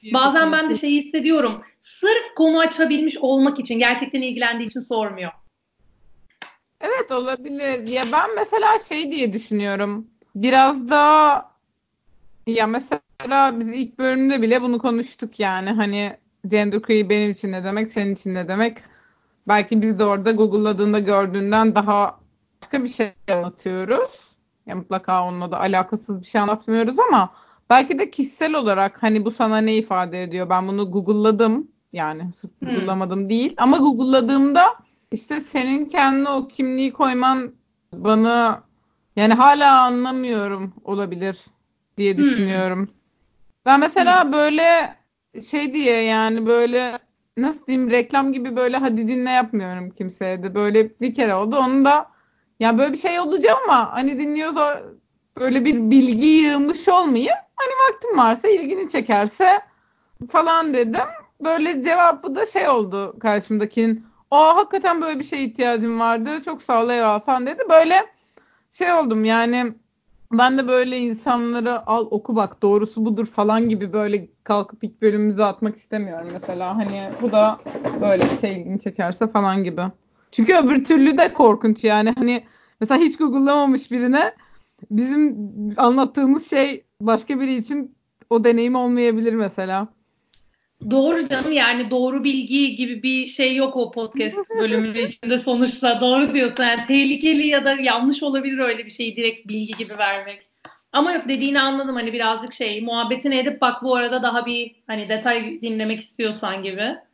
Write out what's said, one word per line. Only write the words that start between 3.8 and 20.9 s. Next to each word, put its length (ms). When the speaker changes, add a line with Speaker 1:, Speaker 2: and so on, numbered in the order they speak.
Speaker 2:
ilgilendiği 480
için 100
sormuyor. 520
Speaker 1:
Evet, 300
olabilir. 760
Ya 240
ben 240
mesela 440
şey 320
diye 220
düşünüyorum. 760
Biraz 540
da 560
ya 200
mesela 920
biz 80
ilk 320
bölümde 420
bile 200
bunu 180
konuştuk 600
yani. 300
Hani 480
genderqueer 640
benim 220
için 200
ne 120
demek, 280
senin 240
için 180
ne 140
demek? 300
Belki 340
biz 180
de 60
orada 260
Google'ladığında 680